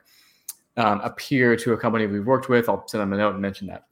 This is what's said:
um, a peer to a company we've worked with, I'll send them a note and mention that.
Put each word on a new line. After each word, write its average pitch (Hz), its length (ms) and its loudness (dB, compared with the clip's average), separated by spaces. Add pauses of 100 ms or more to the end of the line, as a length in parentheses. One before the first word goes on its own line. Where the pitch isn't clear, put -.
(760)
um, 104 240 2
a 117 80 -4
peer 123 480 2
to 117 160 0
a 107 40 0
company 110 280 0
we've 101 200 -2
worked 127 220 0
with, 120 220 2
I'll 98 180 -2
send 110 140 -4
them 98 120 -2
a 98 40 -2
note 104 160 2
and 98 80 -8
mention 98 260 -6
that. 87 240 -14